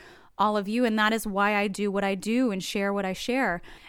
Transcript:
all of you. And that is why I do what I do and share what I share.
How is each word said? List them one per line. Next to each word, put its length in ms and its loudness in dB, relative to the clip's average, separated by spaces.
all 180 2
of 120 -2
you. 160 0
And 140 2
that 140 4
is 140 -2
why 300 2
I 120 0
do 220 -2
what 140 0
I 100 0
do 360 0
and 120 -2
share 300 -2
what 120 -2
I 80 -2
share. 500 -2